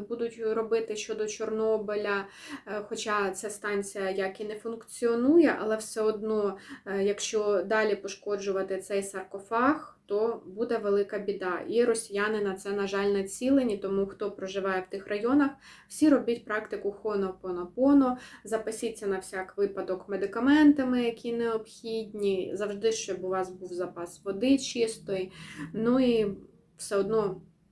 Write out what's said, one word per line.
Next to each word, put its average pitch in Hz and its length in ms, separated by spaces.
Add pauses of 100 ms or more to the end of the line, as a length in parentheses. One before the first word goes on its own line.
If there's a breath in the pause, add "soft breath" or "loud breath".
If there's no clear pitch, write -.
будуть 233 300
робити 220 560
щодо 214 320
Чорнобиля. 214 960 (420 loud breath)
Е, 208 220
хоча 208 420
ця 202 180
станція 202 600
як 190 320
і 208 40
не 214 100
функціонує, 240 1040
але 220 160
все 220 260
одно, 214 560 (280 loud breath)
е, 196 180
якщо 202 600
далі 214 320
пошкоджувати 196 840
цей 196 260
саркофаг, 226 1000
то 220 400
буде 226 320
велика 202 400
біда. 190 500
І 233 180
росіяни 214 560
на 196 140
це, 196 160
на 202 160
жаль, 202 200
націлені, 214 720
тому 196 300
хто 196 240
проживає 190 500
в 185 80
тих 196 180
районах, 254 440 (360 loud breath)
всі 302 220
робіть 233 360
практику 214 460
Хонопонопоно, 208 1300 (260 loud breath)
запасіться 220 640
на 190 100
всяк 185 400
випадок 196 520
медикаментами, 254 920
які 233 300
необхідні, 220 1200
завжди, 202 380
щоб 185 320
у 185 40
вас 185 220
був 180 240
запас 175 500
води 220 340
чистої, 202 760 (420 loud breath)
ну 240 260
і 220 380 (400)
все - 200
одно 196 440 (300)